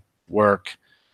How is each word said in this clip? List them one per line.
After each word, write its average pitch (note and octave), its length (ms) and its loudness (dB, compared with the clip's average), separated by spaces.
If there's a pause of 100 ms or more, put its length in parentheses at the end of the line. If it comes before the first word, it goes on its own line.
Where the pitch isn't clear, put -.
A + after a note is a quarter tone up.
(280)
work, G2+ 480 0 (380)